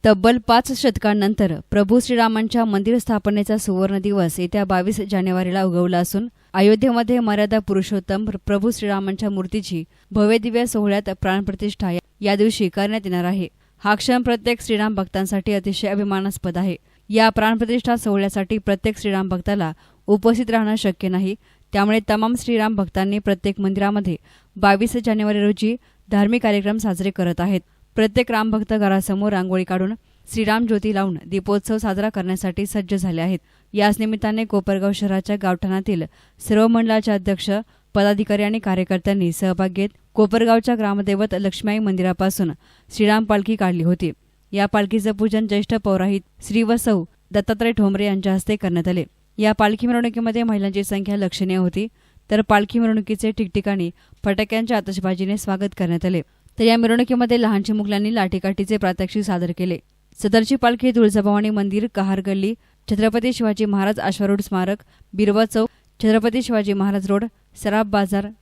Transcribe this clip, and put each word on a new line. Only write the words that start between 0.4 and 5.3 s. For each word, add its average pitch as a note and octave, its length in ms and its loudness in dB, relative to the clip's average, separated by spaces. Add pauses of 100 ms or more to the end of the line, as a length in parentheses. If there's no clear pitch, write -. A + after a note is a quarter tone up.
पाच A#3+ 340 2
शतकांनंतर G#3 800 0 (100)
प्रभू G3+ 320 4
श्रीरामांच्या A3+ 640 0
मंदिर G#3+ 340 0
स्थापनेचा G#3 580 0
सुवर्ण F#3+ 420 0
दिवस F#3 420 0
येत्या G3 240 -2
बावीस F#3 360 -2 (100)
जानेवारीला F#3 540 0